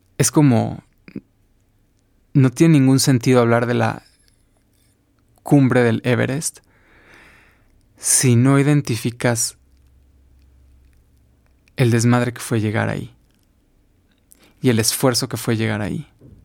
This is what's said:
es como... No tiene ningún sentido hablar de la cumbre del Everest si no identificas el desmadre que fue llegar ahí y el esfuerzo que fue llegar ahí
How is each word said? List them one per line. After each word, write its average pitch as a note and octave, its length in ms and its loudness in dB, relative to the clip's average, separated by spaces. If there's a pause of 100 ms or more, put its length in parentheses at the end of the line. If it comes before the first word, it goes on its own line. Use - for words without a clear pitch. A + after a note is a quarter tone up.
(180)
es - 140 0
como... A#2+ 520 0 (1500)
No C3 160 4
tiene D#3+ 300 4
ningún C3 200 4
sentido B2+ 420 2
hablar A#2 260 2
de A#2+ 80 -4
la A2+ 280 -4 (1400)
cumbre B2+ 420 2
del A2+ 200 0
Everest A#2+ 560 -4 (1400)
si - 380 0
no C3+ 220 4
identificas B2+ 1000 -2 (2250)
el A#2+ 160 0
desmadre A#2+ 420 0
que - 80 -18
fue A#2+ 180 -4
llegar G#2+ 300 -4
ahí F#2+ 240 -10 (1500)
y C3 100 0
el A2+ 100 2
esfuerzo B2 500 -2
que A2+ 80 -8
fue A#2 180 -4
llegar G#2+ 280 -4
ahí C#3+ 240 -8 (380)